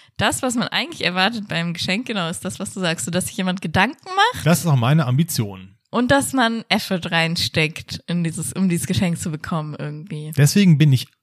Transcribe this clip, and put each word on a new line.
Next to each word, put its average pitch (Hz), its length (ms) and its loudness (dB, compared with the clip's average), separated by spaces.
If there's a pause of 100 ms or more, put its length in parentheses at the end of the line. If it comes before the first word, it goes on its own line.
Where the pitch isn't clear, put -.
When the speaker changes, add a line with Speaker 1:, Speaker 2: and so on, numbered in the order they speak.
(180)
Speaker 1:
das, 214 240 0
was 254 120 -2
man 233 140 -2
eigentlich 262 360 -4
erwartet 190 440 -2
beim 170 260 -2
Geschenk, 190 320 -4
genau, 190 240 -4
ist - 140 -8
das, 185 160 -8
was 196 140 -8
du 196 60 -8
sagst, 170 240 -2
so - 60 -6
dass 180 160 -2
sich - 100 -12
jemand 185 240 -2
Gedanken 202 480 0 (260)
macht. - 120 -4
Speaker 2:
Das 170 140 4
ist 170 60 -4
auch 147 100 4
meine 131 300 4
Ambition. 107 680 -2 (160)
Speaker 1:
Und 240 220 2
dass 277 200 2
man 226 360 0
Effort 185 320 0 (100)
reinsteckt, 165 960 -2
in 175 160 0
dieses, 165 300 -4
um 185 160 0
dieses 170 180 -2
Geschenk 175 320 0
zu - 140 -6
bekommen 151 460 -6
irgendwie. 151 580 -10
Speaker 2:
Deswegen 160 420 6
bin 147 140 6
ich - 160 2 (140)